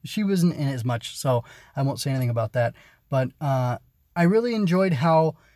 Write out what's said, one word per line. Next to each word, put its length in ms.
She 200
wasn't 320
in 140
it 40
as 100
much, 360
so 240
I 80
won't 160
say 100
anything 220
about 220
that. 200
But, 200
uh, 380
I 80
really 320
enjoyed 380
how 420